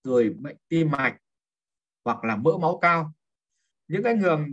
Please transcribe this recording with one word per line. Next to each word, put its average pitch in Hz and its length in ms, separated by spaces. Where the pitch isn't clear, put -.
Rồi 120 340
bệnh - 180
tim 165 220
mạch 135 280
hoặc - 200
là 110 120
mỡ 160 220
máu 175 240
cao. 165 300
Những 190 140
cái 233 120
người, 180 240